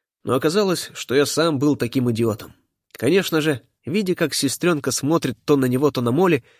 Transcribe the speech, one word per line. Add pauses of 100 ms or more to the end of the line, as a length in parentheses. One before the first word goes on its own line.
(240)
но
оказалось,
что
я
сам
был
таким
идиотом». (380)
Конечно
же, (220)
видя,
как
сестрёнка
смотрит
то
на
него,
то
на
Молли, (160)